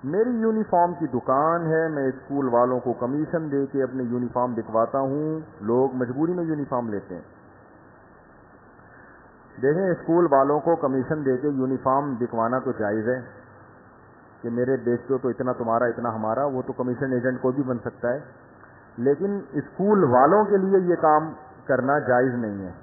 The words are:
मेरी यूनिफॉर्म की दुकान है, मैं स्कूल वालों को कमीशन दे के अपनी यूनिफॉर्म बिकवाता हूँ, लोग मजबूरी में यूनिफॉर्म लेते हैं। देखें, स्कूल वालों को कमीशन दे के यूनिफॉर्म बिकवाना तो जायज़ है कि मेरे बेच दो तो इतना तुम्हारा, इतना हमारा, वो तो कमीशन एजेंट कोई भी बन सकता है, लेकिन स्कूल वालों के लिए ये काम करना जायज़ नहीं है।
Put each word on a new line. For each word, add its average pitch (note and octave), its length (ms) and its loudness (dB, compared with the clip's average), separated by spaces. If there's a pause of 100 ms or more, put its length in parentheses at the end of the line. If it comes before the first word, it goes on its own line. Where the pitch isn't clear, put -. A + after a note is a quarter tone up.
मेरी G3+ 260 0 (100)
यूनिफॉर्म G#3 520 2
की D#3 160 -4
दुकान C#3+ 580 0
है, D#3+ 220 2
मैं C#3 240 -2
स्कूल C#3 380 -4
वालों B2 300 4
को A#2+ 200 -2
कमीशन D3+ 500 -4
दे C#3 160 0
के C3+ 160 -2
अपनी B2+ 240 -4
यूनिफॉर्म B2 480 -2
बिकवाता A2+ 460 0
हूँ, D3+ 440 -4 (180)
लोग B2+ 340 2
मजबूरी C3 380 -2
में F3 100 -4
यूनिफॉर्म C#3 460 -4
लेते F#2+ 240 -8
हैं। E2 100 -14 (2250)
देखें, E3 380 0
स्कूल E3+ 340 2
वालों C#3 320 4
को E3+ 180 2
कमीशन C#3 460 -2
दे C3 120 0
के C#3 140 -2
यूनिफॉर्म C3 680 -2
बिकवाना A#2 420 -2
तो B2+ 120 -4
जायज़ G#2+ 380 -2
है B2+ 100 -2 (1200)
कि A#2 80 -4
मेरे B2 340 0
बेच A#2+ 240 0
दो C3+ 100 0
तो B2 120 -2
इतना B2+ 240 -2
तुम्हारा, A#2 320 0
इतना A#2 240 -2
हमारा, A2 360 -2
वो C3 160 -4
तो B2+ 120 -8
कमीशन B2+ 380 -4
एजेंट B2 280 -2
कोई B2+ 120 2
भी C#3 120 -2
बन B2+ 160 -2
सकता A#2+ 280 -6
है, C#3 140 -2 (800)
लेकिन E3+ 400 0 (220)
स्कूल G3 480 2
वालों D3+ 360 8
के G3+ 120 2
लिए F#3+ 300 4
ये E3+ 100 4
काम D#3 340 4 (360)
करना C3+ 360 2
जायज़ B2 320 2
नहीं G#2 240 -4
है। F2+ 220 -10